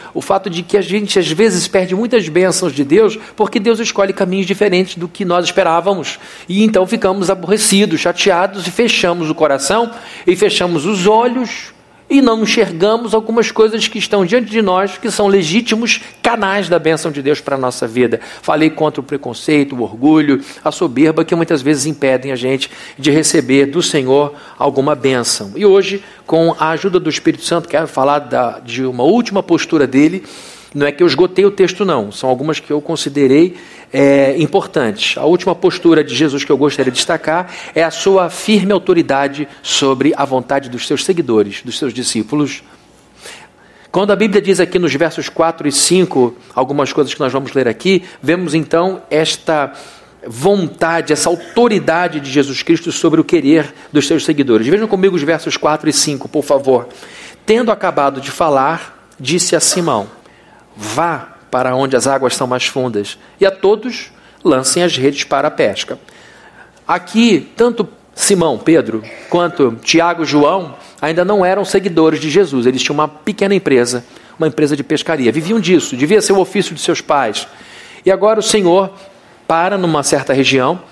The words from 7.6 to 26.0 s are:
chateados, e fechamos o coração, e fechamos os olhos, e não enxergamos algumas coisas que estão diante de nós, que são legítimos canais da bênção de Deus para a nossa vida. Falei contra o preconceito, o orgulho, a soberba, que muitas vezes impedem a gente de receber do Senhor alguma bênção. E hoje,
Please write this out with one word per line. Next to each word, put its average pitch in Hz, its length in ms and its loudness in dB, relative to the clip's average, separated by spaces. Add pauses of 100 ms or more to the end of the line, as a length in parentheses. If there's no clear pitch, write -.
chateados, 180 680 0
e 180 40 -8
fechamos 175 580 0
o 156 60 -2
coração, 156 560 0 (360)
e 180 100 2
fechamos 180 500 0
os 190 200 0
olhos, 233 680 0 (360)
e 277 120 4
não 226 220 2
enxergamos 208 720 0
algumas 220 380 0
coisas 220 340 2
que - 120 -8
estão 196 280 0
diante 214 240 0
de 220 100 0
nós, 190 380 0
que 226 120 -6
são 202 180 0
legítimos 202 720 0 (200)
canais 202 480 0
da 170 80 2
bênção 156 360 0
de 143 100 -8
Deus 143 180 0
para 139 140 -6
a 135 40 -2
nossa 127 280 -4
vida. 117 340 0 (220)
Falei 156 260 2
contra 156 320 -2
o 123 40 -8
preconceito, 139 720 -2
o 120 60 -2
orgulho, 139 580 2 (240)
a 151 80 -2
soberba, 156 520 0
que 170 120 -2
muitas 165 260 0
vezes 143 240 0
impedem 135 460 -2
a 131 40 -4
gente 131 320 -4 (300)
de 143 140 2
receber 139 540 2
do 143 140 -2
Senhor 143 540 0 (240)
alguma 139 380 0
bênção. 131 580 -2
E 202 100 0
hoje, 196 380 4 (240)